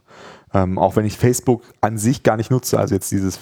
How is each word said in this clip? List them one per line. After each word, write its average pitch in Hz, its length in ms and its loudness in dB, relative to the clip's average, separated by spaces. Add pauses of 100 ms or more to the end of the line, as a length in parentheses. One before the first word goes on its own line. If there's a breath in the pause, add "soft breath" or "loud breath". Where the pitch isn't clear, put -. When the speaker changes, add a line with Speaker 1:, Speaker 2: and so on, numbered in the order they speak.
(520 loud breath)
Speaker 1:
Ähm, 92 260 0
auch 92 180 2
wenn 110 100 2
ich 101 100 -6
Facebook 123 460 0 (180)
an 110 160 -2
sich 110 280 0
gar 110 120 4
nicht 113 140 -4
nutze, 127 280 0
also 101 160 0
jetzt 95 180 -4
dieses 95 240 -2
Speaker 2:
Ja. - 60 -18